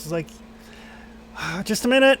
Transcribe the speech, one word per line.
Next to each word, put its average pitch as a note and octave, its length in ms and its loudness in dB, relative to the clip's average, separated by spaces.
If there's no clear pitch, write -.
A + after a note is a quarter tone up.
It's D3+ 80 -12
like, E3 160 -6
Ah, E3+ 280 -8
just G#3 200 -4
a - 20 2
minute. C4+ 340 4